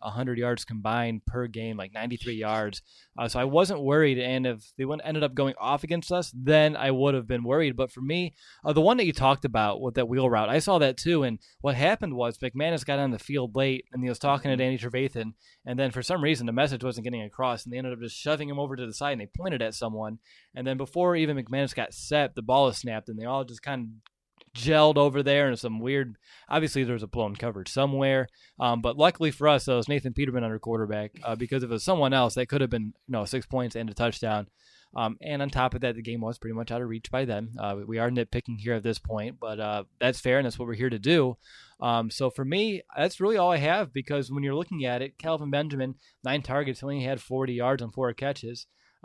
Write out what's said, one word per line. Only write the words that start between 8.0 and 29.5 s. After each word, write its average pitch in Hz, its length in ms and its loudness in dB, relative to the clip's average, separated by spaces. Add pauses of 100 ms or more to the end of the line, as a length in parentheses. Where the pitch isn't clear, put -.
me, 165 320 -2 (280)
uh, 151 120 0
the 156 80 6
one 226 160 6
that 208 80 2
you 156 80 2
talked 135 320 4
about 110 340 2
with 123 140 -4
that 120 160 2
wheel 131 180 4
route, 110 220 4
I 139 80 4
saw 185 220 4
that 135 180 4
too, 165 240 2
and 117 160 0 (240)
what 139 120 2
happened 165 380 2
was 120 240 0
McManus 143 480 -2
got 143 140 0
on 139 140 0
the 107 60 -4
field 127 380 -4
late, 135 380 0
and 127 80 -4
he 127 80 0
was 113 80 -4
talking 143 320 2
to 131 80 2
Danny 131 180 2
Trevathan, 120 560 -4 (320)
and 127 140 -4
then 135 120 0
for 123 120 -6
some 170 200 -2
reason 143 220 0
the 113 80 -2
message 131 320 0
wasn't 120 200 -6
getting 120 180 -6
across, 120 420 -4
and 123 80 -12
they 123 60 -8
ended 127 160 -6
up 113 60 -10
just 117 140 -10
shoving 147 360 -4
him 143 80 -6
over 139 180 -4
to 127 80 -8
the 110 80 -8
side, 143 200 -4
and 117 100 -6
they 104 160 -12
pointed 165 240 -4
at 110 100 -2
someone, 110 460 -6 (360)
and 127 120 -8
then 131 100 -2
before 175 400 2
even 151 220 2
McManus 131 360 -2
got - 200 -4
set, 147 400 0
the 120 80 -6
ball 131 260 6
is 110 80 0
snapped, 110 320 -6
and 110 100 -10
they 110 60 -8
all 135 200 -4
just 117 180 -16
kind 131 220 -6
of 113 40 -8 (640)
gelled 151 440 8
over 143 240 6
there 139 260 6
in 123 80 0
some 110 240 -4
weird, 131 340 -2 (320)
obviously 143 380 0
there 123 80 0
was 110 100 -4
a 107 40 -6
blown 107 280 -2
coverage 101 360 -6
somewhere, 135 580 2 (320)
um, 120 220 2
but 120 160 0
luckily 160 320 6
for 147 180 2
us, 143 160 6